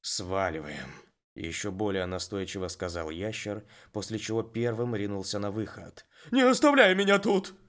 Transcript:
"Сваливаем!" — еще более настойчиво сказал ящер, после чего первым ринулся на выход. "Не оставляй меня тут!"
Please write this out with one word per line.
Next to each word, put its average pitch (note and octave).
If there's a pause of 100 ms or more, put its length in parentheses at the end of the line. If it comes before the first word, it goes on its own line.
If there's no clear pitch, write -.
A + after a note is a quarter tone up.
"Сваливаем!" — F2 (440)
еще E2+
более F#2+
настойчиво F#2
сказал E2+
ящер, G#2 (280)
после G#2+
чего A2
первым A2+
ринулся G2+
на G2+
выход. G2 (260)
"Не C4
оставляй B3+
меня G3
тут!" G3+ (160)